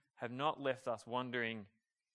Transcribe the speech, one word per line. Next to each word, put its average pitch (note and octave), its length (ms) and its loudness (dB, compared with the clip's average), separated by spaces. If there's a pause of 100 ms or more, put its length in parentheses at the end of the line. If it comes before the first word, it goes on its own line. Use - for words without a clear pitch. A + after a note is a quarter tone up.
(160)
have A#2 160 -4
not C#3 300 2
left C3 260 2
us A2+ 200 -2
wondering, A#2 580 0 (500)